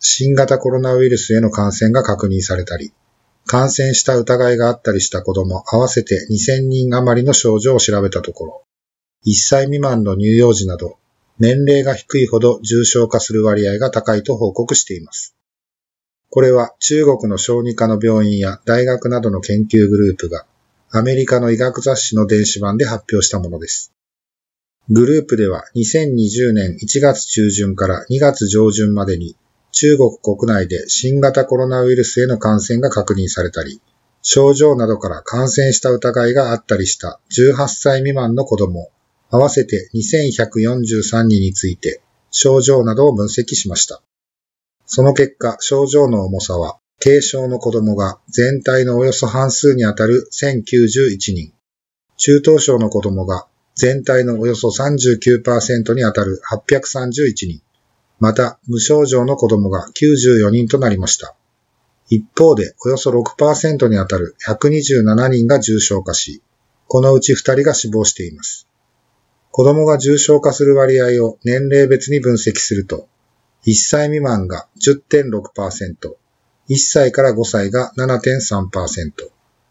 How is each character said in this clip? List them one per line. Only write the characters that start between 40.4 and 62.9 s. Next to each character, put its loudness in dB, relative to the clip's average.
四 0
十 -2
三 0
人 4
に 0
つ -4
い -4
て、 -8
症 2
状 4
な -2
ど 4
を 2
分 -2
析 -4
し -6
ま -6
し -2
た。 -12
そ 0
の 4
結 0
果、 -4
症 -2
状 2
の 0
重 -4
さ -6
は、 -6
軽 6
症 -4
の -4
子 -4
供 0
が -4
全 0
体 0
の -2
お 2
よ 2
そ -4
半 -2
数 2
に 0
あ 0
た -2
る 0
千 -4
九 2
十 0
一 -6
人、 -10
中 4
等 4
症 2
の 0
子 -2
供 -4
が -6
全 0
体 2
の -2
お -2
よ 0
そ -2
三 -2
十 2
九 4
パ -2
ー -2
セ -2
ン 0
ト -2
に 0
あ 0
た -2
る -4
八 -8
百 2
三 -6
十 -2
一 -4
人、 -10
ま 2
た、 -2
無 -4
症 2
状 0
の -2
子 2
供 2
が -6
九 2
十 4
四 2
人 0
と 0
な 0
り 0
ま -4
し -2
た。 -16
一 0
方 6
で、 -4
お -2
よ 0